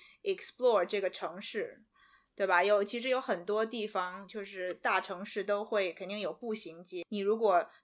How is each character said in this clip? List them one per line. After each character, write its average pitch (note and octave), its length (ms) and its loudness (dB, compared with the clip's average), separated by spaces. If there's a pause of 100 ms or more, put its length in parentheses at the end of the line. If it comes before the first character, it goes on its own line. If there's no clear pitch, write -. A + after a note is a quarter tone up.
(240)
explore G3 600 2
这 G3+ 160 -2
个 F#3+ 80 0
城 F3+ 320 -8
市， F#3+ 440 -8 (520)
对 G3 100 -2
吧？ F3+ 180 6
有， G3+ 180 6
其 G#3 160 4
实 B3 120 -2
有 B3+ 100 2
很 F#3+ 240 -2
多 G#3+ 220 0
地 A3 200 -4
方， F#3+ 400 -4
就 G3+ 160 -10
是 F#3 320 -6
大 G#3 240 2
城 F#3+ 240 -6
市 G3+ 220 -6
都 G3+ 180 0
会 G3+ 300 0
肯 F#3 160 -10
定 G#3 120 -6
有 E3+ 120 -2
步 A3+ 220 -6
行 E3+ 280 -8
街， F3 280 -10
你 G#3 80 -4
如 G3+ 180 2
果 G3 320 4 (160)